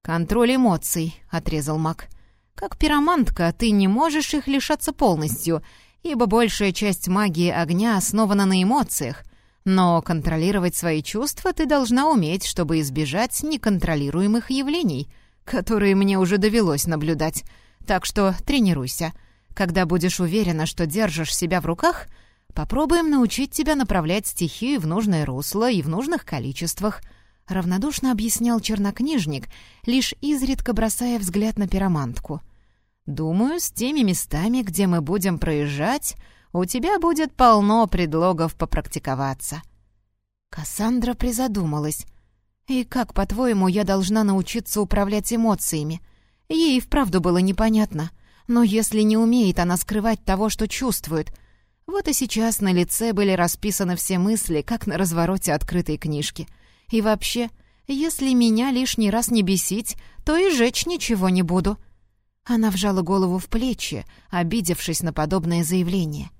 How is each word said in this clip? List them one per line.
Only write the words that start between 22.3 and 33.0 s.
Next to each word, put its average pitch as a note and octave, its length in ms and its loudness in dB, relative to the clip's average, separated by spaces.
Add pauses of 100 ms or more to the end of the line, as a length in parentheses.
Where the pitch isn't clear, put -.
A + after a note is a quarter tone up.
попробуем D4+ 560 0
научить C4+ 400 2
тебя D#4 240 0
направлять G3 540 0
стихию A#3 520 -4
в D#3 60 -4
нужное E3+ 400 0
русло C#3+ 420 -2
и G#3 140 2
в C#3 80 -4
нужных C4+ 360 -4
количествах", D#3+ 760 -6 (460)
равнодушно F#3+ 640 -2
объяснял A#3 480 0
чернокнижник, G3+ 880 -2 (360)
лишь B3 380 0
изредка C4+ 520 -2
бросая A3+ 440 0
взгляд G#3 400 -2
на G3+ 100 0
пиромантку. D3+ 720 -2 (680)